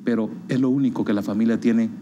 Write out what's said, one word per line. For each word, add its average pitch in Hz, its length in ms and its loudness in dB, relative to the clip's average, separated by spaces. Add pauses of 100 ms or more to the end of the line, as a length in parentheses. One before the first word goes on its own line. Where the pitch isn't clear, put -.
pero 110 260 0 (200)
es 131 100 0
lo 131 80 2
único 131 380 0
que 110 80 0
la 101 100 0
familia 107 380 0
tiene 113 280 2 (120)